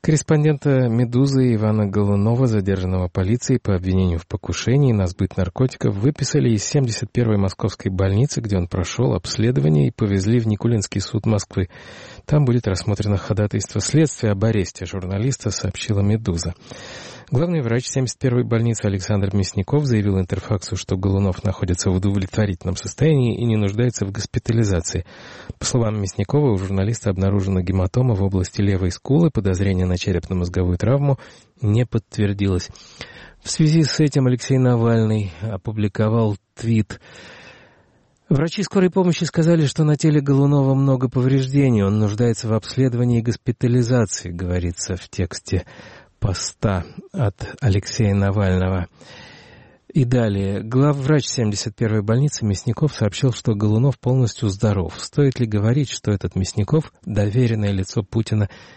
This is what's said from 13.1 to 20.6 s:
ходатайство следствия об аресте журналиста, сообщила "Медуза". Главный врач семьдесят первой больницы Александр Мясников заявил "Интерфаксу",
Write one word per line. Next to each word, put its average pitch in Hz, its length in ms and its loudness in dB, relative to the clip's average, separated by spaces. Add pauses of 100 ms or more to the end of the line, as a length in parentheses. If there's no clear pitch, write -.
ходатайство 104 640 -2
следствия 143 500 0
об 98 120 0
аресте 104 420 -2
журналиста, 98 680 -4
сообщила 98 500 -4
"Медуза". 101 540 0 (760)
Главный 165 320 0
врач 117 260 0
семьдесят 131 320 -4
первой 123 260 2
больницы 113 400 0
Александр 98 500 0
Мясников 101 480 0
заявил 104 340 2
"Интерфаксу", 95 600 -4